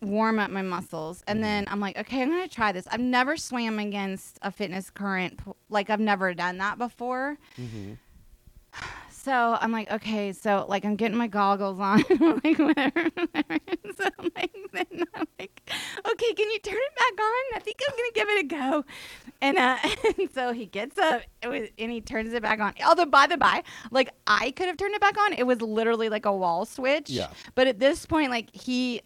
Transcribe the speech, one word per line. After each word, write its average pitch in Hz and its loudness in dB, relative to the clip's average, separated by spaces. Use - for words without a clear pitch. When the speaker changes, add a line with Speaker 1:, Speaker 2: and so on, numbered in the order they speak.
Speaker 1:
warm 214 2
up 202 0
my 190 -4
muscles. 175 -8
And 208 -2
Speaker 2:
Mm-hmm. 220 -2
Speaker 1:
then 208 0
I'm 202 -4
like, 196 -6
"Okay, 247 -4
I'm 254 0
gonna 359 -2
try 220 0
this." 180 -6
I've 220 -2
never 254 2
swam 233 -4
against 196 -6
a 196 -4
fitness 185 -6
current. 190 -4
P-, 196 -14
like, 208 0
I've 214 2
never 196 2
done 180 -4
that 196 -2
before. 254 -4
Speaker 2:
Mm-hmm. 110 -10
Speaker 1:
So 240 2
I'm 226 0
like, 220 -4
"Okay," 208 -2
so, 196 2
like, 196 0
I'm 208 2
getting 214 0
my 240 2
goggles 196 2
on. 202 6
<laughs> - 2
I'm 320 6
like, 302 4
"Whatever, 311 2
whatever." 320 -2
<laughs> 381 -8
So 392 -8
I'm - -4
like, - -6
then 359 -2
I'm 320 -4
like, - -14
"Okay, 453 0
can 415 0
you 453 -2
turn 403 -6
it 571 -2
back 466 2
on? 480 -2
I - -4
think - -8
I'm 554 -6
gonna 466 -2
give 415 2
it 415 2
a - -8
go." 285 0
And, 277 4
uh, 254 4
<laughs> 440 2
and 381 0
so 247 -2
he 233 -6
gets 208 -8
up, 320 2
it 240 -4
was, 247 -6
and 226 -4
he 233 -4
turns 226 -4
it 233 -2
back 214 0
on. 202 0
Although, 330 6
by 277 8
the 330 2
by, - 4
like, 262 2
I 214 2
could 381 -2
have 349 -4
turned 392 -2
it 415 0
back 403 4
on. 403 4
It 247 0
was 247 2
literally, 220 2
like, 214 -4
a 202 2
wall 185 0
switch. 277 0
Speaker 2:
Yeah. 104 -2
Speaker 1:
But 262 6
at 240 2
this 285 4
point, 311 2
like, 233 -6
he, 247 -2